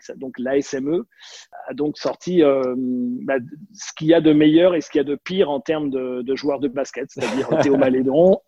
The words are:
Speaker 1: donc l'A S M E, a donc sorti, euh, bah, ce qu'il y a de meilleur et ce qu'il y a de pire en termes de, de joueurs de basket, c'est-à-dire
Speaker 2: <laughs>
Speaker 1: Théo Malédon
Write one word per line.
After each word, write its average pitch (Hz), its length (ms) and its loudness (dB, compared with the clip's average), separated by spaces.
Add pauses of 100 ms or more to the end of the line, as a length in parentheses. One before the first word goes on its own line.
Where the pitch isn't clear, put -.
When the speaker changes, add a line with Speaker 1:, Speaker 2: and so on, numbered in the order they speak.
(160)
Speaker 1:
donc 127 220 -14
l'A 127 200 0
S 139 160 -4
M 135 200 -4
E, 214 120 -4 (600)
a 135 80 -12
donc 143 240 -4
sorti, 170 460 0
euh, 135 180 4 (140)
bah, 127 580 -4 (400)
ce - 220 -16
qu'il 156 100 -4
y 160 80 6
a 165 60 6
de 156 120 4
meilleur 156 440 6
et 156 40 -2
ce - 100 -10
qu'il 151 100 0
y - 0 -
a 139 40 2
de 143 120 -4
pire 180 340 -2
en 143 80 -2
termes 151 320 -4
de, 127 320 -6
de 131 140 -4
joueurs 139 240 -4
de 139 80 -2
basket, 131 420 -8
c'est-à-dire 127 380 -4
Speaker 2:
<laughs> 160 140 0
Speaker 1:
Théo 139 140 4
Malédon 135 720 4